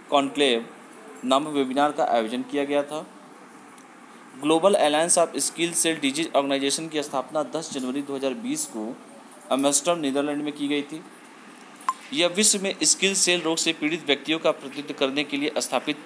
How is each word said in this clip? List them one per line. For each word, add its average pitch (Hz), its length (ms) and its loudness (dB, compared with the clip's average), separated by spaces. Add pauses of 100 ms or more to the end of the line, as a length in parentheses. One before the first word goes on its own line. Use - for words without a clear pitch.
कॉन्क्लेव 135 600 2 (560)
नामक 147 280 2
webinar 143 380 2
का 143 140 0
आयोजन 117 360 0
किया 143 220 -2
गया 143 200 0
था। 151 220 -8 (1400)
ग्लोबल 160 320 6
अलायंस 151 460 4
of 165 180 2
स्किल 165 360 -2
सेल 165 240 2
डिजीज 147 380 0
ऑर्गेनाइजेशन 139 520 0
की 151 160 -2
स्थापना 147 400 -2 (120)
दस 160 180 -6
जनवरी 131 280 -4
दो 139 140 -6
हज़ार 135 180 -2
बीस 123 320 -4
को 110 220 -6 (640)
एम्स्टर्डम, 139 480 2
नीदरलैंड 143 440 -2
में 147 100 -4
की 143 140 -6
गई 143 140 0
थी। 156 220 -10 (1120)
यह 160 140 2
विश्व 196 360 2
में 190 200 -2
स्किल 190 320 2
सेल 175 260 2
रोग 160 160 0
से 165 160 0
पीड़ित 156 340 -4
व्यक्तियों 143 320 0
का 160 120 2
प्रतिनिधित्व 143 480 -6
करने 139 240 0
के 143 140 -6
लिए 147 200 -2
स्थापित 131 480 -2